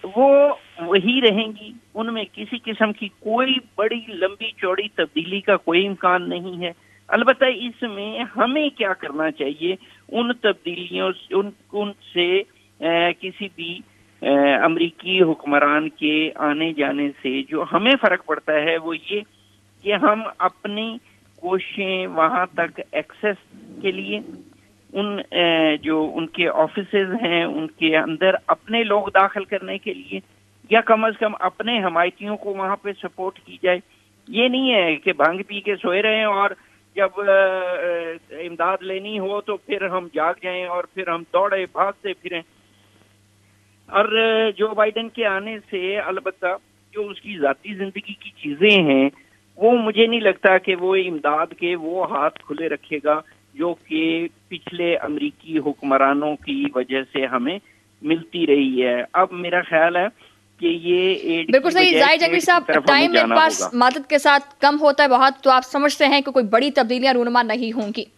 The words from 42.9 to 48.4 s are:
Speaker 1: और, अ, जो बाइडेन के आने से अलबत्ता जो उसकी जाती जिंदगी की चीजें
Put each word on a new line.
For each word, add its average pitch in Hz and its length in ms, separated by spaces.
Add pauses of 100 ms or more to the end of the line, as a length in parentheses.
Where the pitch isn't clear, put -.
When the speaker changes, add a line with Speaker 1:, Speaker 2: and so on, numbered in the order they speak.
Speaker 1:
और, 214 240
अ, 220 400
जो 214 100
बाइडेन 214 420
के 226 140
आने 208 360
से 196 360
अलबत्ता 185 600 (360)
जो 208 100
उसकी 202 360
जाती 143 360
जिंदगी 196 480
की 202 60
चीजें 180 540